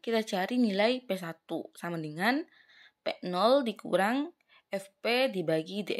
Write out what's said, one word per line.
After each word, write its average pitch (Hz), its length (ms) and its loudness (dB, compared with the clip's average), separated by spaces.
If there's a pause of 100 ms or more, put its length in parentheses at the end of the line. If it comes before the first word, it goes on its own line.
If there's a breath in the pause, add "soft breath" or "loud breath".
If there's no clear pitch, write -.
kita 226 240 0
cari 196 320 -2
nilai 233 480 2
P - 80 -2
satu 170 640 -8
sama 170 240 -6
dengan 180 400 0 (640 soft breath)
P - 240 -4
nol 214 320 4
dikurang 233 720 0 (400 soft breath)
F 196 240 -6
P 247 320 2
dibagi 180 560 -2
D - 140 -4